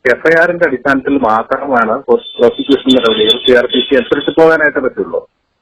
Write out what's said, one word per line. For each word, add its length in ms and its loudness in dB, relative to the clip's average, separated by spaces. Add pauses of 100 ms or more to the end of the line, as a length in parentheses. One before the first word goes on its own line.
(160)
എഫ് 220 0
ഐ 40 4
ആറിന്റെ 260 0
അടിസ്ഥാനത്തിൽ 500 -2
മാത്രമാണ് 840 -2
പ്രോസിക്യൂഷൻ 920 0
നടപടികൾ 340 0
സി 280 2
ആർ 80 2
പി 240 -2
സി 60 2
അനുസരിച്ച് 460 -2
പോകാനായിട്ട് 380 2
പറ്റുള്ളൂ. 500 -6 (320)